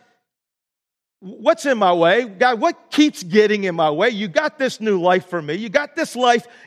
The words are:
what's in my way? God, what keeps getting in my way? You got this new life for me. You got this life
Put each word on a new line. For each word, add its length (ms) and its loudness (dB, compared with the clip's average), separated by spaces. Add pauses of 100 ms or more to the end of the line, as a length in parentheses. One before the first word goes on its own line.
(1200)
what's 480 -4
in 120 0
my 140 4
way? 340 2
God, 340 0
what 320 -4
keeps 320 0
getting 400 2
in 100 -4
my 160 0
way? 200 0
You 180 -4
got 300 -4
this 220 -4
new 200 -2
life 260 2
for 160 -8
me. 120 -8
You 140 -8
got 280 -4
this 180 -6
life 320 0 (200)